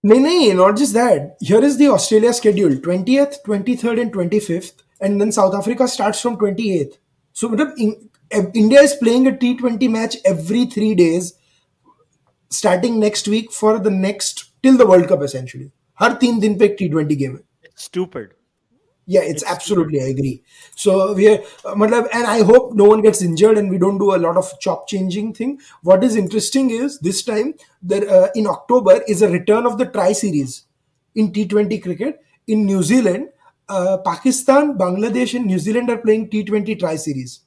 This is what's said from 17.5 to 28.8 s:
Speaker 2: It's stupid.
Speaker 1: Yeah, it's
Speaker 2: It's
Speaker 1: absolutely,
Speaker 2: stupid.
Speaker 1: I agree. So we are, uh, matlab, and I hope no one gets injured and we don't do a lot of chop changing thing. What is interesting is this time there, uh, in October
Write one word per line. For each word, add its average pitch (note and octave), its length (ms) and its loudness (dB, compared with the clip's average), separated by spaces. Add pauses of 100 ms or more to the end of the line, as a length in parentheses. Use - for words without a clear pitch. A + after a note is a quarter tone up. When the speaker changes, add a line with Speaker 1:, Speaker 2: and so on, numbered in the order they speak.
Speaker 2:
It's - 140 -20
stupid. D#3+ 460 -10 (800)
Speaker 1:
Yeah, F#3 140 2
it's C#3+ 200 -6
Speaker 2:
It's - 100 -6
Speaker 1:
absolutely, D#3+ 480 -2
Speaker 2:
stupid. C3 80 -4
Speaker 1:
I C3+ 40 -4
agree. C3+ 320 -6 (320)
So G3 380 0
we G3 140 4
are, G#3 120 6 (260)
uh, - 80 -10
matlab, A3 400 0
and A#3 200 -2
I A3+ 100 2
hope B3 380 4
no G3+ 100 6
one A3 100 4
gets G#3 200 4
injured F#3 360 2
and G3+ 120 -2
we F#3+ 80 -2
don't G3 200 0
do G3 180 0
a F3 100 0
lot E3+ 120 0
of F#3 140 -2 (140)
chop F3 220 -4
changing G3+ 460 -6
thing. C4+ 260 -6 (220)
What F#3 220 4
is A#3 120 0
interesting A3 540 -2
is B3+ 300 -6
this F3+ 240 -4
time A#3+ 320 -4 (260)
there, G3 260 -2 (120)
uh, F#3 160 4
in G#3+ 120 -2
October F#3+ 540 2 (140)